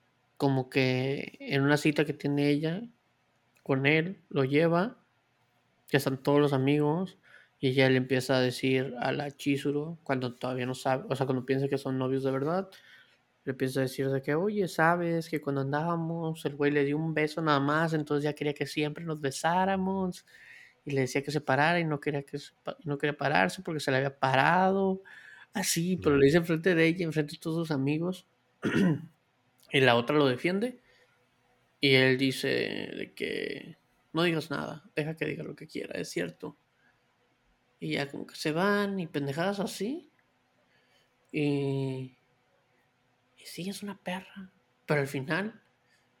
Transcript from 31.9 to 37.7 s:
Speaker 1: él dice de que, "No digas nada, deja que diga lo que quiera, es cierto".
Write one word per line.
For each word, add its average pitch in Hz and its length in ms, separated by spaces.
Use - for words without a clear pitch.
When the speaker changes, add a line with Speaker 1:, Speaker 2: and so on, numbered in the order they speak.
Speaker 1:
él 131 240
dice 135 300
de 52 640
que, - 640
"No 160 120
digas 160 260
nada, 151 460
deja 156 200
que 151 100
diga 156 180
lo - 120
que 160 120
quiera, - 320
es 165 100
cierto". 170 480